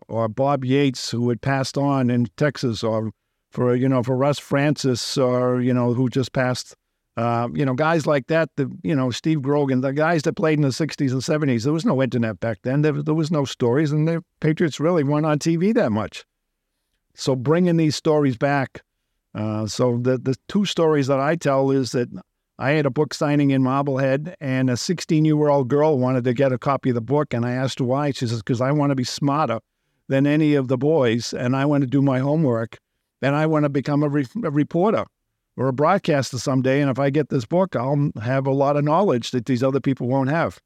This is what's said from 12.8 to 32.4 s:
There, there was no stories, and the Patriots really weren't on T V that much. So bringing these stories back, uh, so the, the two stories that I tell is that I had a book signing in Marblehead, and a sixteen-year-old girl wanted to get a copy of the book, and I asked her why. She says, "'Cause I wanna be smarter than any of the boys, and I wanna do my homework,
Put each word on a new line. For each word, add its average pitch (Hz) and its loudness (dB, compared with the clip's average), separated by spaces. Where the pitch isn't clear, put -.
There, 147 0
there 151 -2
was 160 0
no 147 0
stories, 135 0
and 151 2
the 165 -2
Patriots 160 0
really 160 2
weren't 147 0
on 151 2
T 165 0
V 180 2
that 202 2
much. 101 -4
So 135 -2
bringing 165 2
these 156 2
stories 147 0
back, 139 -2
uh, 107 -4
so 120 0
the, 127 0
the 127 -2
two 202 0
stories 156 2
that 135 2
I 147 0
tell 135 2
is 135 0
that 123 -2
I 131 0
had 151 2
a 135 0
book 147 -2
signing 147 2
in 135 2
Marblehead, 139 -2
and 131 -2
a 120 0
sixteen-year-old 151 2
girl 147 4
wanted 127 0
to 127 2
get 135 2
a 123 -4
copy 135 -2
of 120 2
the 120 -4
book, 135 -2
and 117 -2
I 123 -4
asked 127 -4
her 139 -2
why. 139 -2
She 127 -4
says, 113 -4
"'Cause 120 -2
I 131 0
wanna 143 0
be 131 -2
smarter 139 -2
than 139 2
any 151 4
of 135 2
the 127 0
boys, 123 0
and 127 -2
I 135 0
wanna 143 2
do 139 2
my 135 2
homework, 131 0